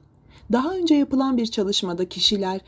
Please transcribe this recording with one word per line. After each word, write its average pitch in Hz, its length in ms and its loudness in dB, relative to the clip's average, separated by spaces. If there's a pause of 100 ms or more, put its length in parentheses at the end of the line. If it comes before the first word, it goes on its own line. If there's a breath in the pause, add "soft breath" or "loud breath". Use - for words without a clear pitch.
(520 soft breath)
Daha 269 220 0
önce 339 200 2
yapılan 269 420 2
bir 233 100 0
çalışmada 190 640 -2
kişiler 190 600 -2